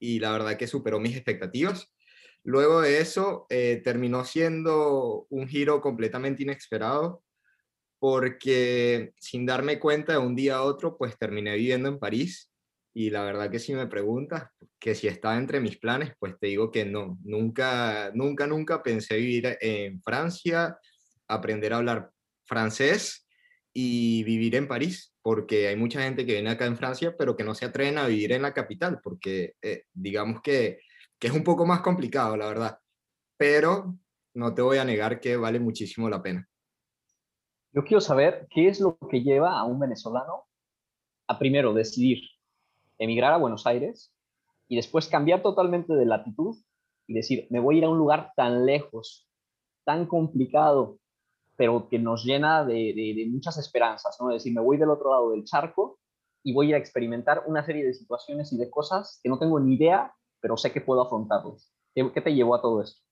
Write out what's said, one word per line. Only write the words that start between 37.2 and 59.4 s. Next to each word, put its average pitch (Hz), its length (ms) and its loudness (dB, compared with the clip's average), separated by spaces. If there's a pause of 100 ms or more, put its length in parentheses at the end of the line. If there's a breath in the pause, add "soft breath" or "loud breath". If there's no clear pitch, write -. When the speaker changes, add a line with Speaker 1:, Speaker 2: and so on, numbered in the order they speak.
Speaker 2:
Yo 139 100 0
quiero 208 180 4
saber 151 500 4
qué 165 180 6
es 196 100 2
lo 190 200 2 (120)
que 123 140 2
lleva 139 340 4
a 104 60 -2
un 127 160 -2
venezolano 127 640 -6 (800)
a - 140 -4
primero 135 340 4
decidir 120 460 2 (760)
emigrar 117 360 2
a 170 60 4
Buenos 117 280 -2
Aires 131 480 -2 (540)
y 120 80 -2
después 156 320 0
cambiar 156 340 4
totalmente 175 520 2
de 131 120 6
latitud 113 500 -2 (520)
y 113 60 -6
decir, 113 360 -4
"Me 120 80 0
voy 135 160 4
a 165 40 6
ir 160 60 4
a 160 40 4
un 165 100 2
lugar 156 380 2
tan 123 280 2
lejos, 135 640 -2 (560)
tan 160 220 0
complicado, 151 920 2 (560)
pero 117 320 2
que 117 100 0
nos 113 260 -2
llena 151 400 2
de, 113 300 0
de, 107 220 -4
de 113 120 -4
muchas 131 300 -6
esperanzas", 117 640 -2
¿no? 123 100 -2
Es 117 60 0
decir, 117 180 -6
"Me 120 60 0
voy 135 160 4
del 156 140 4
otro 143 200 0
lado 120 220 4
del 110 100 -4
charco 175 560 -2 (460)
y 131 100 -2
voy 143 120 4
a - 20 4
ir 151 80 4
a - 20 2
experimentar 120 720 -2
una 151 180 -2
serie 151 180 -2
de 127 100 0
situaciones 147 580 -8
y 120 60 -2
de 123 120 -4
cosas 185 500 -6
que - 80 -4
no 131 120 -2